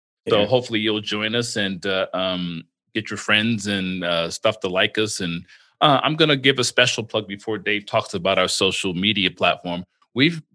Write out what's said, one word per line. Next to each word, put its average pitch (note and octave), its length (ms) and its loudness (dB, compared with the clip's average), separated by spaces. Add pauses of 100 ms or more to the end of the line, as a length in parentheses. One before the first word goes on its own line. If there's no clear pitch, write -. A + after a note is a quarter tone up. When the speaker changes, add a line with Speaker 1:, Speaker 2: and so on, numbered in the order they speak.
(300)
Speaker 1:
So G#2+ 120 4
Speaker 2:
Yeah. G#2 40 4
Speaker 1:
hopefully A#2+ 340 0
you'll G#2+ 220 0
join G#2+ 340 -4
us A#2+ 220 -2
and, G2 280 -2
uh, F#2+ 280 0
um, F2+ 500 -4 (300)
get G#2+ 160 -6
your G#2 80 -6
friends G#2+ 500 0
and, F#2 360 -2
uh, E2+ 260 0
stuff G#2 320 -2
to G2 60 -4
like F#2+ 300 0
us. G#2+ 220 -2
And, E2+ 260 -4 (360)
uh, C#3+ 220 4
I'm D3+ 120 0
gonna D#3 220 4
give C3 220 2
a A#2+ 40 2
special A#2+ 400 2
plug G#2+ 240 -4
before G2 300 -8
Dave G#2 280 -2
talks - 280 -2
about F#2 260 2
our F2+ 80 4
social F#2 460 0
media F#2 380 2
platform. F2 520 -2 (300)
We've D#3 280 2 (140)